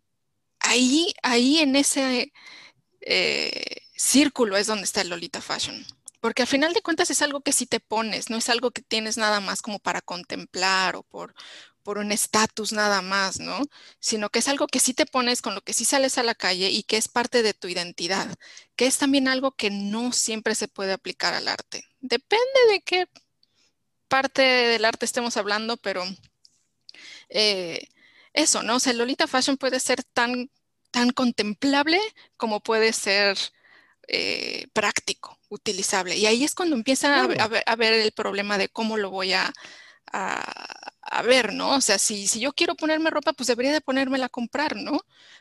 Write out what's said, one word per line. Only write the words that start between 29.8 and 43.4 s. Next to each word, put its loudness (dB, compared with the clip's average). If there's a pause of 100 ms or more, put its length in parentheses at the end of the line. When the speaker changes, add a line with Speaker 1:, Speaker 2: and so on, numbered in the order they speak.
Speaker 1:
ser 0
tan, -2 (420)
tan 4
contemplable 0 (380)
como -2
puede 2
ser, 2 (720)
eh, -4
práctico, -4 (120)
utilizable. -2
Y 4
ahí 4
es -2
cuando 0
empieza 2
a 2
Speaker 2:
Claro. 0
Speaker 1:
a 2
ver, 0
a 2
ver 2
el 2
problema -2
de 0
cómo -2
lo -4
voy -2
a, 0 (600)
a, -6 (260)
a -6
ver, 2
¿no? -2
O 2
sea, 2
si, -2
si -2
yo -2
quiero 0
ponerme 0
ropa, -2
pues -4